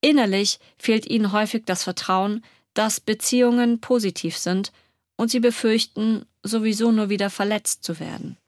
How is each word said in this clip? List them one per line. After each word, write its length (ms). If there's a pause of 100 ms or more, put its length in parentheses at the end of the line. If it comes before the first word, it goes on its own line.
Innerlich 580 (180)
fehlt 320
ihnen 220
häufig 340
das 180
Vertrauen, 600 (300)
dass 260
Beziehungen 800
positiv 580
sind, 340 (440)
und 140
sie 100
befürchten, 840 (160)
sowieso 500
nur 160
wieder 220
verletzt 540
zu 160
werden. 380 (100)